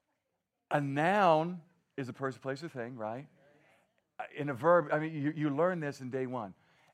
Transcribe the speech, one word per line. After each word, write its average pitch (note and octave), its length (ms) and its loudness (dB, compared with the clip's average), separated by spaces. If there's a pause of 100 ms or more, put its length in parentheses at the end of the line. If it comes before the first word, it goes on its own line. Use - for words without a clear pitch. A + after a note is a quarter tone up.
(720)
A D3 100 2
noun E3 800 4 (360)
is B2+ 120 -4
a B2 40 -6
person, C3 280 -6
place, C3+ 240 -6
or E3+ 40 -8
thing, B2+ 280 -10
right? A#2+ 320 -8 (1080)
In C#3+ 120 -4
a C#3+ 60 -2
verb, D#3 380 6
I D3+ 60 4
mean, D#3+ 160 -4
you, D3 220 -2
you D3+ 140 0
learn E3+ 280 2
this C#3+ 220 -6
in B2+ 100 -10
day C3 160 -2
one. A#2+ 260 -8 (420)